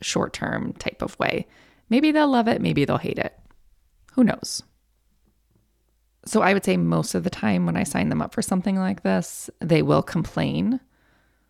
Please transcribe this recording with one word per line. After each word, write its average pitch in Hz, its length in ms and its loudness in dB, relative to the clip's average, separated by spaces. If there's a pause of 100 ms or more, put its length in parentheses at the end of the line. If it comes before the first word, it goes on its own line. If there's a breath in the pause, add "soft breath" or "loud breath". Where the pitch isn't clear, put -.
short-term - 760 -4
type - 280 -8
of - 160 -8
way. - 280 -2 (420 soft breath)
Maybe 285 240 4
they'll 302 160 4
love 240 180 2
it, 233 160 0
maybe 151 220 2
they'll - 140 0
hate - 200 -6
it. - 180 -6 (760)
Who 151 120 4
knows? - 380 -2 (1600)
So - 160 0
I 190 140 4
would 196 100 0
say 185 120 2
most 165 380 0
of 175 100 -2
the 185 60 -2
time - 360 0
when 170 100 0
I 180 60 0
sign - 280 -2
them 156 120 0
up - 100 -6
for 214 100 -2
something 190 340 0
like 190 260 -2
this, - 560 -4
they 156 240 2
will 151 200 4
complain, 165 800 -2 (680)